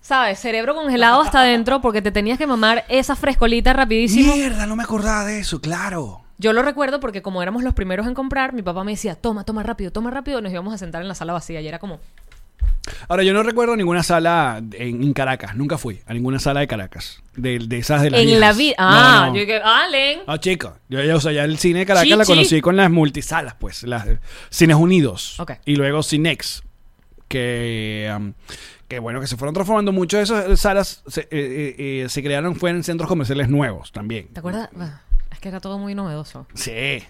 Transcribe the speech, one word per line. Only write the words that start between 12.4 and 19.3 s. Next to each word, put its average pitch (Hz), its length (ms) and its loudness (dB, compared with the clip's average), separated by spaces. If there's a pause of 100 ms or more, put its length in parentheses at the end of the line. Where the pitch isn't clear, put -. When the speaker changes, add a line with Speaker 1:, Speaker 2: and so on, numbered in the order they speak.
Speaker 2:
Ahora, 180 140 2
yo 190 100 4
no 214 120 2
recuerdo 233 320 0
ninguna 175 260 0
sala 165 560 2 (140)
en, 120 320 -6
en 143 80 2
Caracas, 131 420 -4
nunca 143 240 -4
fui 107 260 -10
a 113 100 -10
ninguna 127 260 -2
sala 139 200 0
de 143 60 0
Caracas, 95 560 -10 (140)
de, 123 240 -4
de 117 180 -6
esas 143 240 0
de 147 80 4
las 233 100 4
Speaker 1:
En 226 200 6
la 214 120 8
Speaker 2:
viejas. 208 60 4
Speaker 1:
vida, 294 200 2
Speaker 2:
No, 185 120 4
Speaker 1:
ah, 226 380 8
Speaker 2:
no. 170 80 -2